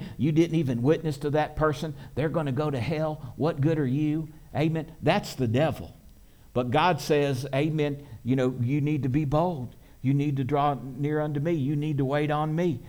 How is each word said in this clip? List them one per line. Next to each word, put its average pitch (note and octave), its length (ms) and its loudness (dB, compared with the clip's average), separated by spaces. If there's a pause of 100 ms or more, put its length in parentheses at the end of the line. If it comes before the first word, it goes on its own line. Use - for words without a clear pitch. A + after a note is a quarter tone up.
(160)
You D3+ 160 0
didn't D#3+ 240 2
even B2+ 260 0
witness D#3 360 0
to D3 120 -4
that D3+ 240 0
person. D#3 400 -2 (220)
They're D3+ 140 -2
gonna D#3 200 -2
go D3 200 -2
to C3+ 100 -2
hell. D3+ 560 -4
What D#3+ 240 0
good D#3 180 4
are C#3+ 80 2
you? D3+ 420 0 (280)
Amen. D#3+ 340 0 (120)
That's G3+ 320 2
the B2+ 120 0
devil. A#2+ 480 0 (600)
But B2 180 0
God D#3+ 280 4
says, C#3+ 540 2
amen, D3 500 0 (200)
you B2 100 2
know, C3 260 2
you C3 200 2
need C#3+ 240 0
to C#3 40 0
be D3 160 2
bold. D3+ 520 0 (240)
You C3+ 140 2
need C#3+ 240 0
to C3+ 60 0
draw C#3+ 380 2
near D3 380 -2
unto D3+ 200 -2
me. E3 120 0
You D3+ 240 0
need D3 220 0
to C#3 60 2
wait D3 260 0
on D3+ 240 0
me. E3 340 0